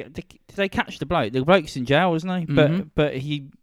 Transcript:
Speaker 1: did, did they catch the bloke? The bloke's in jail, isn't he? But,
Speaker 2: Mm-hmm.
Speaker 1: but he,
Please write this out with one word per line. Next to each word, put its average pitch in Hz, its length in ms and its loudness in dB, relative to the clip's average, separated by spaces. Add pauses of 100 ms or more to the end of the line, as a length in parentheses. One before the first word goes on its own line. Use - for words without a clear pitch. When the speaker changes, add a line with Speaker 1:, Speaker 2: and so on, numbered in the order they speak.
Speaker 1:
did, 135 120 -16
did - 420 -18
they 196 120 -2
catch - 300 -6
the 143 80 -8
bloke? 143 260 0
The 131 120 0
bloke's 165 320 2
in 123 100 -6
jail, 165 280 2
isn't 180 260 -4
he? 165 60 -4
But, 147 240 4
Speaker 2:
Mm-hmm. 175 240 -2
Speaker 1:
but 143 220 0
he, 143 320 -6 (140)